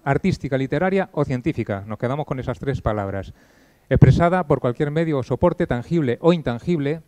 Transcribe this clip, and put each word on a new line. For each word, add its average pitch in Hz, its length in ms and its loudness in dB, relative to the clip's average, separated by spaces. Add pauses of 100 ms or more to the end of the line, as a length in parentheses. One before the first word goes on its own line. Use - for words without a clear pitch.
artística, 143 540 0
literaria 170 560 -2
o 147 140 0
científica, 113 600 -4
nos 107 120 -8
quedamos 135 260 -2
con 135 160 -6
esas 120 180 -6
tres 135 220 -4
palabras, 98 540 -4 (560)
expresada 170 560 6
por 139 140 0
cualquier 143 300 -2
medio 160 280 0
o 120 40 0
soporte 165 440 0
tangible 123 560 -2
o 170 100 6
intangible, 151 760 -4